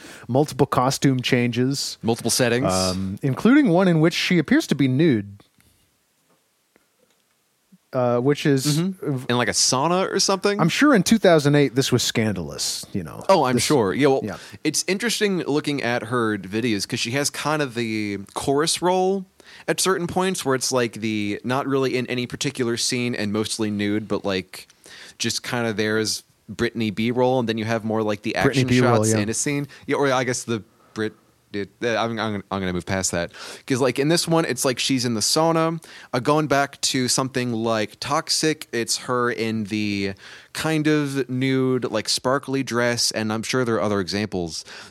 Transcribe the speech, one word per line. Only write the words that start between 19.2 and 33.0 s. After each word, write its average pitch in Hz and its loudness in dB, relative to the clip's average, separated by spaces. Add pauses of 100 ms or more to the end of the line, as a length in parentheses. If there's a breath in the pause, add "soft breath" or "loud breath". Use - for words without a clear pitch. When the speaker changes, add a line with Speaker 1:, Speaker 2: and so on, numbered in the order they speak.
Speaker 2:
at 165 0
certain 185 0
points 185 -2
where 135 0
it's, 127 -2
like, 123 0
the, 104 -4
not 127 -2
really 135 0
in 127 0
any 123 -4
particular 127 -4
scene 120 -2
and 104 -4
mostly 107 -2
nude, 104 -2
but, 101 -4
like, 95 -6 (500 loud breath)
just - -4
kinda 117 -2
there 107 0
as 110 -2 (300)
Britney 110 -2
B-roll, 123 2
and 117 0
then 113 -2
you 110 -4
have 113 -2
more, 110 0
like, 107 -4
the 113 -4
Speaker 1:
Britney 92 2
Speaker 2:
action 131 2
Speaker 1:
B-roll, 123 4
Speaker 2:
shots 107 4
Speaker 1:
yeah. 107 2
Speaker 2:
in 104 0
a 113 -4
scene. 143 -2 (220 loud breath)
Yeah, 139 0
or 139 2
I 127 2
guess 123 -4
the 117 -4 (320)
Brit 110 -6 (400)
did. 101 -6 (120)
Uh, 113 0
I'm, 113 -2
I'm, 104 -4
I'm 95 -2
gonna 92 -2
move 87 -4
past 95 -2